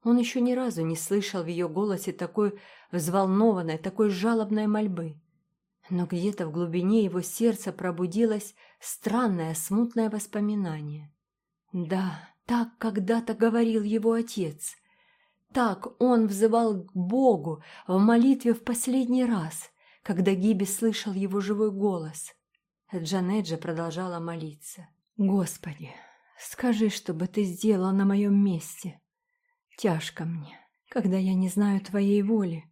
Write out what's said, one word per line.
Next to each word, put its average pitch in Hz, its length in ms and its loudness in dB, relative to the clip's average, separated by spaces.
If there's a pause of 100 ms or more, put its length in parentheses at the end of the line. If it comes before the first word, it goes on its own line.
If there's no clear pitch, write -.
Он 240 140 4
ещё 247 240 0
ни 247 120 2
разу 226 300 -2
не 160 120 -2
слышал 196 480 -2
в 160 40 -6
её 175 220 -2
голосе 190 420 -2
такой 202 480 -2 (320)
взволнованной, 180 840 2
такой 190 320 0
жалобной 214 580 0
мольбы. 185 480 -2 (760)
Но 180 160 0
где-то 180 420 -4
в 151 40 -8
глубине 175 520 2
его 180 180 -2
сердца 208 500 -2
пробудилось 185 840 -2 (240)
странное, 196 760 -2
смутное 220 560 0
воспоминание. 202 1040 -4 (580)
Да, 180 580 -4 (160)
так 240 340 -2
когда-то 226 540 -2
говорил 226 500 2
его 220 300 2
отец. 196 600 -4 (800)
Так 226 480 -2
он 240 240 6
взывал 214 580 2
к - 120 -18
Богу 180 680 2 (220)
в 185 140 2
молитве 233 540 6
в 233 100 -2
последний 254 600 0
раз, 175 460 -4 (320)
когда 196 320 2
Гиби 196 320 2
слышал 214 480 -2
его 196 280 -2
живой 208 300 0
голос. 180 640 -4 (580)
Джанет 180 540 -2
же 160 120 -4
продолжала 170 600 -6
молиться. 165 680 -10 (280)
Господи, 180 760 -2 (480)
скажи, 220 500 0
что - 240 -6
бы 170 140 -4
ты 208 160 -2
сделал 190 480 0
на 196 120 2
моём 202 400 4
месте. 175 560 -4 (800)
Тяжко - 480 -2
мне, 165 340 -8 (300)
когда 190 280 0
я 190 180 2
не 185 140 2
знаю 196 320 2
твоей 202 420 2
воли. 196 480 0